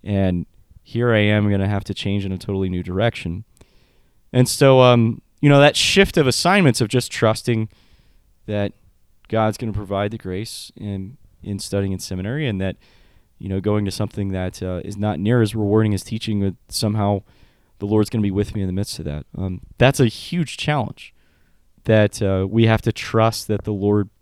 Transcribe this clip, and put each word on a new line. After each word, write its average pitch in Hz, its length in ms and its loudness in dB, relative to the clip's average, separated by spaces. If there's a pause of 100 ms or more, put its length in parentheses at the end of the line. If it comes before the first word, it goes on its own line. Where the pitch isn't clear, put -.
And 95 420 0 (380)
here 117 300 0
I 107 60 4
am 104 300 2
gonna 98 180 0
have 101 180 -2
to 98 80 -8
change 98 320 -4
in 95 60 -6
a 95 60 -6
totally 95 320 -4
new 90 120 -4
direction." 92 640 -4 (920)
And 123 140 6
so, 135 340 6
um, 120 400 4 (200)
you 147 80 4
know, 143 100 8
that 143 160 6
shift - 420 2
of 147 100 4
assignments 170 540 2
of 110 60 0
just 123 240 -2
trusting 110 580 -2 (760)
that 104 280 -4 (540)
God's 110 300 0
gonna 110 160 -6
provide 101 380 -4
the 113 60 -12
grace 92 580 -10
in, 98 420 -10 (260)
in 98 160 -6
studying 98 320 -2
in 92 80 -6
seminary, 110 480 -6
and 98 120 -4
that, 95 180 -4 (600)
you - 100 -12
know, 95 140 -2
going 104 240 0
to 95 60 -2
something 101 380 -4
that, 92 340 -6
uh, 92 200 -6
is 101 140 -10
not 101 220 -2
near 117 220 2
as 107 140 0
rewarding 107 380 2
as 95 100 -4
teaching, 107 360 -4
that 98 160 0 (120)
somehow 104 540 0 (560)
the - 80 -8
Lord's 104 240 2
gonna 110 140 -2
be 101 80 -2
with 98 240 -2
me 104 60 -4
in 95 60 -4
the 92 60 -4
midst 98 240 -6
of 80 80 -10
that. 73 200 -8 (120)
Um, 92 240 -6 (160)
that's 131 220 4
a 127 80 4
huge - 500 -6
challenge, - 560 -6 (720)
that, 107 360 4
uh, 95 260 0
we 113 180 4
have 113 180 4
to 113 80 0
trust - 560 0
that 104 160 -4
the 107 100 -6
Lord 101 360 0 (120)